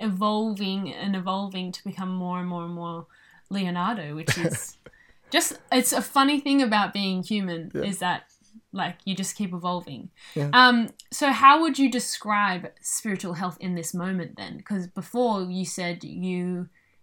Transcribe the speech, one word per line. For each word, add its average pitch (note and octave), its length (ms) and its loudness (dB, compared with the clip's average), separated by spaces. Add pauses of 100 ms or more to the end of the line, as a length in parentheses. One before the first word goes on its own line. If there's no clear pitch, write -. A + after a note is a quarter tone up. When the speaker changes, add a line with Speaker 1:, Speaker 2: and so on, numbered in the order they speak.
Speaker 1:
evolving G#3 920 -2
and G3 220 -4
evolving F#3+ 580 -4
to - 120 -14
become F#3+ 240 -6
more F3+ 300 -4
and F3+ 100 -4
more F3 160 -6
and F3 100 -8
more E3+ 320 -8 (440)
Leonardo, F3+ 640 -2
which D#3 240 -2
is - 400 -6 (260)
Speaker 2:
<laughs> - 260 -20
Speaker 1:
just, - 280 0 (120)
it's B3+ 220 2
a C4+ 80 2
funny C#4 400 2
thing C#4 220 4
about G#3+ 320 2
being F#3+ 280 0
human, F3+ 520 -2
Speaker 2:
Yeah. C#3+ 80 -2
Speaker 1:
is G3 160 -4
that, F3+ 240 -2 (500)
like, F3+ 320 -4
you G3 100 -2
just F#3+ 220 -4
keep G3 160 -4
evolving. F3 580 -6 (240)
Speaker 2:
Yeah. C#3+ 180 0
Speaker 1:
Um, A#3+ 380 8 (220)
so C#4+ 180 2
how C#4 300 10
would D#4 180 2
you C4+ 120 6
describe G#3 800 -2 (100)
spiritual F#3+ 540 -4
health F3+ 260 -4
in F3+ 140 -4
this E3 180 -6
moment F3+ 440 -4
then? - 260 -12
'Cause F#3 240 -4
before G#3+ 560 -2
you F3+ 240 -4
said F3 380 -6
you F3+ 640 -4 (340)